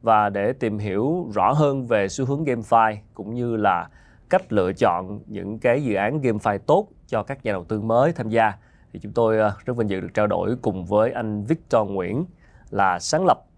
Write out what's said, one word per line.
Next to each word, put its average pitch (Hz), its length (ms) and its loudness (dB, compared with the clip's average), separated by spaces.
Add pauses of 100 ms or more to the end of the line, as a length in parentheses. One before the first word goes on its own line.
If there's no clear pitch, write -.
Và 107 260 4
để 101 240 0
tìm 107 260 -4
hiểu 117 560 -2
rõ 101 180 2
hơn 139 340 0
về 107 220 0
xu 131 160 -4
hướng 139 200 -4
GameFi 113 520 2 (180)
cũng 107 200 -10
như 120 220 -4
là 92 320 0 (420)
cách 185 220 0
lựa 98 200 2
chọn 95 540 0
những 104 320 -10
cái 127 260 2
dự 110 100 -2
án 110 260 -2
GameFi 107 380 0
tốt 185 300 2 (180)
cho 117 160 -2
các 139 220 -10
nhà 110 80 -2
đầu 90 120 -4
tư 107 160 -4
mới 117 320 2
tham 120 160 -6
gia, 110 240 2 (400)
thì - 100 -14
chúng 104 100 -14
tôi, 110 260 2
ờ, 107 140 2 (120)
rất 123 120 -6
vinh 110 140 0
dự 95 100 -2
được 87 140 -10
trao 107 120 2
đổi 95 360 0
cùng 92 220 -4
với 104 280 2
anh 107 320 -6
Victor 113 440 0
Nguyễn, 98 360 -4 (460)
là 92 280 0
sáng 175 280 -2
lập 123 180 2 (140)